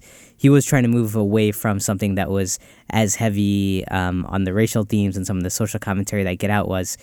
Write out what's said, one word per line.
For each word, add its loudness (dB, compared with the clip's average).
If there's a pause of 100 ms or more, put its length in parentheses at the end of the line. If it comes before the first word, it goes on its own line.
(360)
he 4
was 6
trying 2
to 4
move 0
away 2
from -2
something -2
that -2
was -2 (320)
as 0
heavy, 0
um, -2
on -2
the -2
racial 2
themes 0
and -4
some -2
of -2
the -2
social -4
commentary -2
that -2
Get -2
Out 0
was, -4